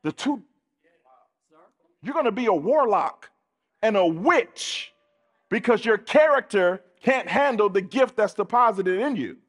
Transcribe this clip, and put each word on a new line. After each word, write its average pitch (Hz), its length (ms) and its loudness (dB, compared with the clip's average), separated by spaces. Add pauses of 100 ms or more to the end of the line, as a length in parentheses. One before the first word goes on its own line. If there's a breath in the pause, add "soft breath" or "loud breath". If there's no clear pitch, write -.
The 151 80 -6
two, 269 280 -6 (1600)
you're 233 140 -12
gonna 285 160 0
be 233 160 -4
a 214 60 2
warlock 196 760 0 (540)
and 214 140 0
a 185 100 4
witch - 840 -2 (560)
because 220 360 0
your 226 140 2
character 220 800 2 (220)
can't 247 260 0
handle 220 400 0
the 190 140 -2
gift 247 320 -2
that's 208 200 -2
deposited 196 680 0
in 269 160 -2
you. 120 200 -8 (120)